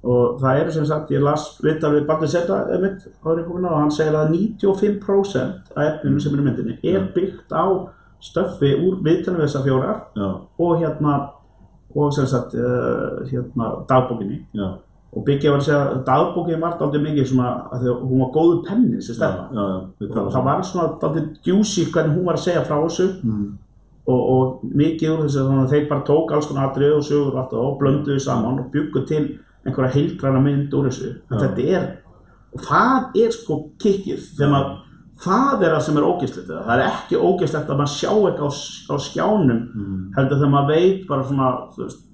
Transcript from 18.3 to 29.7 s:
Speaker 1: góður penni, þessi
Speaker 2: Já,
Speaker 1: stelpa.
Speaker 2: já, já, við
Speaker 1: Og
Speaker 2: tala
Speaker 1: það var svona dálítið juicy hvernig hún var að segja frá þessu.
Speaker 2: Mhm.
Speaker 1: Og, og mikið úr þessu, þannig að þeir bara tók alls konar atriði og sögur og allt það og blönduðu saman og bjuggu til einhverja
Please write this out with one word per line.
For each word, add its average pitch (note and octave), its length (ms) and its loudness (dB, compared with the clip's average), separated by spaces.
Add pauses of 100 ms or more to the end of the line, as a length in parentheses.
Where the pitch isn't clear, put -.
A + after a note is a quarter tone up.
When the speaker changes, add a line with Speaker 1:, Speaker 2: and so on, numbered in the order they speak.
Speaker 1:
góður E3+ 320 4
penni, G#3 320 2
þessi - 160 -8
Speaker 2:
Já, A2+ 60 -8
Speaker 1:
stelpa. - 320 -2
Speaker 2:
já, A2+ 120 -4
já, F#2+ 180 -2 (200)
við G#2 100 -6
Speaker 1:
Og - 60 -8
Speaker 2:
tala G#2 160 -2
Speaker 1:
það B2+ 140 0
var D#3 180 0
svona E3 360 -4
dálítið D3+ 440 -4
juicy F#3 420 2
hvernig D#3 300 0
hún F3+ 100 0
var E3 100 0
að C#3+ 100 -4
segja E3+ 180 2
frá D3 160 -2
þessu. E3 280 0 (160)
Speaker 2:
Mhm. G#2 340 -4 (500)
Speaker 1:
Og, B2+ 220 4
og C3 340 2
mikið D#3 480 0
úr D#3+ 140 0
þessu, C3+ 200 0
þannig C3+ 200 4
að C3+ 80 0
þeir D3 160 2
bara C#3+ 180 -2
tók D#3+ 240 4
alls D3 160 0
konar C3+ 240 -2
atriði C#3+ 240 4
og C#3+ 80 2
sögur C#3+ 300 0
og B2+ 40 -2
allt C3 140 -4
það A#2 160 0
og C3+ 140 -4
blönduðu C#3 380 2
saman B2+ 400 0
og B2+ 120 -8
bjuggu C#3+ 340 -2
til D3+ 200 0 (400)
einhverja C3 260 0